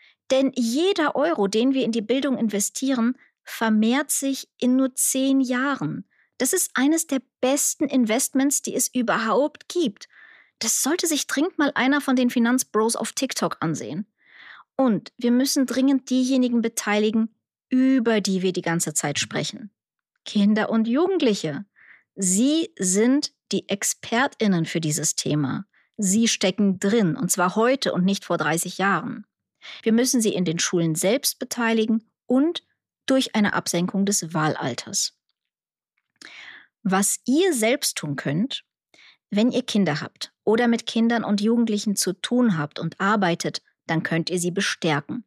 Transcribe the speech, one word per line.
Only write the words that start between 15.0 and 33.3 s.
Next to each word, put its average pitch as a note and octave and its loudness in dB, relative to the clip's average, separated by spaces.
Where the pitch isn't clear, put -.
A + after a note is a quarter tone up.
wir A#3+ 0
müssen C4 2
dringend C4 2
diejenigen B3+ 2
beteiligen, A3 0
über B3+ 4
die F#3+ 0
wir F#3 0
die F3+ -2
ganze E3 -2
Zeit D3 -2
sprechen. - -6
Kinder G#3 2
und A3+ 2
Jugendliche. B3 0
Sie A3+ 0
sind A3 0
die - -4
ExpertInnen G3 -2
für E3 -4
dieses D3+ -2
Thema. D3+ -4
Sie G#3+ 2
stecken G3 0
drin, G3+ 2
und - -2
zwar F3+ 0
heute A#3+ 0
und F3+ 0
nicht G3 0
vor F3 -2
dreißig E3 -2
Jahren. F#3+ -2
Wir A3 2
müssen B3 2
sie G#3+ 0
in F#3 -2
den E3 -2
Schulen E3 0
selbst G3+ -2
beteiligen A3+ 0
und C#4+ 0
durch C4 2